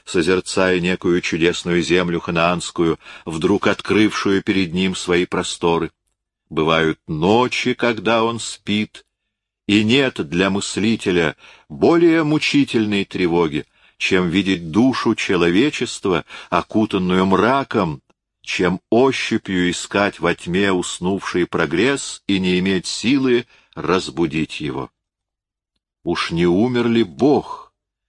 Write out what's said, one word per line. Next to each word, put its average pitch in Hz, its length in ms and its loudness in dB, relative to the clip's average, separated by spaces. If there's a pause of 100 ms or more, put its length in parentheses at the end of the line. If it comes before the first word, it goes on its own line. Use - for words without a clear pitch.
созерцая 92 760 0
некую 87 400 0
чудесную 85 600 0
землю 85 360 0
ханаанскую, 85 800 -2 (260)
вдруг 87 440 0
открывшую 101 760 0
перед 95 300 0
ним 92 240 -2
свои 90 280 0
просторы. 85 680 -2 (560)
Бывают 80 580 0
ночи, 110 680 0
когда 113 500 0
он 113 160 -4
спит, - 680 -6 (600)
и 107 160 4
нет 120 440 0
для 90 220 0
мыслителя 98 840 0 (320)
более 160 560 4
мучительной 120 800 0
тревоги, 82 600 0 (320)
чем 92 320 0
видеть 90 420 0
душу 113 420 2
человечества, 98 1120 0 (240)
окутанную 92 760 0
мраком, 95 760 0 (400)
чем 90 380 -2 (100)
ощупью 110 800 0
искать 101 480 -2
во 85 160 0
тьме 95 380 -2
уснувший 90 720 -2
прогресс 92 800 -2
и 98 120 0
не 92 200 0
иметь 95 280 0
силы 123 600 0 (280)
разбудить 78 840 -2
его. 67 300 -8 (1120)
«Уж - 280 -4
не 87 160 0
умер 117 420 2
ли 113 160 4
Бог?» — 101 720 0 (340)